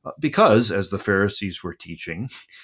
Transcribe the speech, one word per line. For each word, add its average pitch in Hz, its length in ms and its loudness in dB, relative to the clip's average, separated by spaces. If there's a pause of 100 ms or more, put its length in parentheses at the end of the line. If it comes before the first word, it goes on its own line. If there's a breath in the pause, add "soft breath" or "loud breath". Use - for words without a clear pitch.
uh, - 160 -12
because, 127 500 4
as 95 200 -2
the 95 80 -4
Pharisees 98 680 0
were 85 100 -8
teaching, 85 540 -10 (360 loud breath)